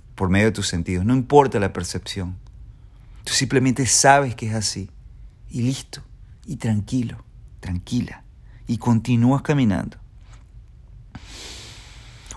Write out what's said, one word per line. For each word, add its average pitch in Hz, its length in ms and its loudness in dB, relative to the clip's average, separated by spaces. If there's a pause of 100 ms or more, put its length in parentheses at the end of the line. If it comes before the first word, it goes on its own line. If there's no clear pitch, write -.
(160)
por 95 140 0
medio 101 160 4
de 113 80 4
tus 101 140 -4
sentidos, 90 380 -2
no 120 80 4
importa 127 460 4
la 95 140 0
percepción. 90 640 -8 (880)
Tú - 80 -6
simplemente 131 520 2
sabes 139 500 6
que 113 120 -8
es 110 60 -4
así 107 360 -4 (640)
y 123 80 -2
listo, - 400 -4 (440)
y 139 120 -8
tranquilo, 113 640 -2 (360)
tranquila, - 640 -4 (420)
y 113 140 -4
continúas 120 640 2
caminando. 117 540 0 (2500)